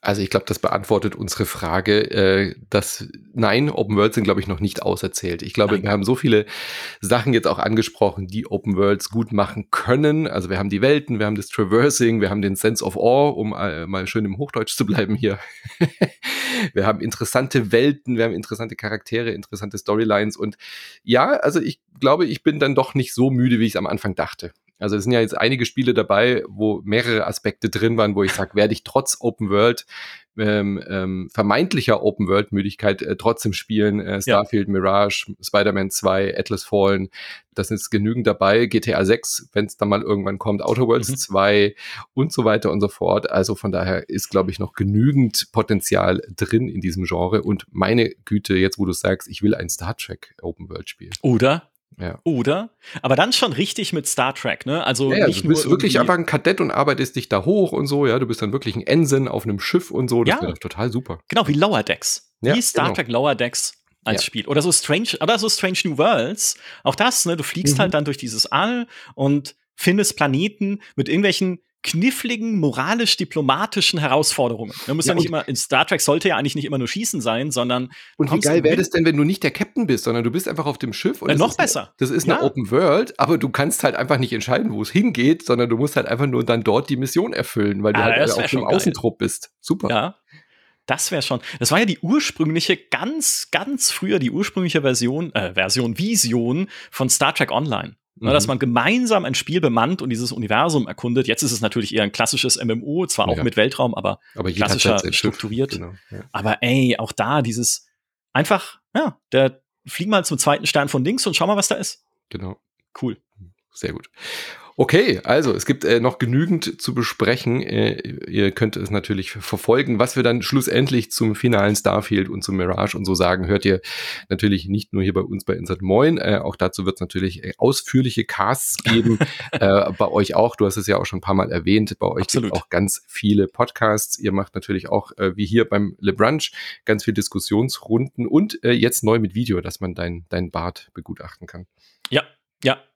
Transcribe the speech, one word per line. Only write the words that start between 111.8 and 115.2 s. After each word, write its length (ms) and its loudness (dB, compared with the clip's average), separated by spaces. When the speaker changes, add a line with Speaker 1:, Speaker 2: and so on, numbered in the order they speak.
Speaker 1:
Genau. 320 -10
Speaker 2:
Cool. 160 -4
Speaker 1:
Sehr 220 -6
gut. 160 -14
Okay, 500 4